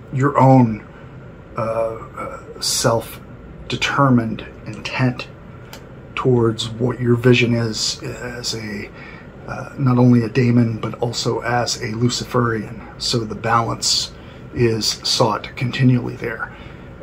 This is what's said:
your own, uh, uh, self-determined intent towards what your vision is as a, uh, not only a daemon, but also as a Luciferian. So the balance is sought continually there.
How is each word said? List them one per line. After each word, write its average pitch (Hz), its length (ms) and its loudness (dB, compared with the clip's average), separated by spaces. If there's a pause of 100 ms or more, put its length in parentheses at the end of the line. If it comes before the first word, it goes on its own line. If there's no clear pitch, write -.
(120)
your 135 260 2
own, 127 460 8 (720)
uh, - 40 -4
uh, 113 1000 -6
self-determined - 1900 0 (200)
intent - 640 -4 (840)
towards 117 560 2
what 117 300 -2
your 120 160 2
vision 120 380 6
is 113 480 -2
as 123 520 -8
a, 107 360 -8 (560)
uh, - 320 -10
not 127 200 4
only 123 240 8
a 110 60 0
daemon, 120 500 4
but 110 160 -4
also 117 460 -2
as 120 420 -2
a 123 120 -4
Luciferian. 117 840 0 (180)
So - 200 0
the 107 160 -6
balance 113 760 0 (420)
is 113 320 2 (180)
sought - 520 0
continually 123 600 2
there. 117 360 -6 (500)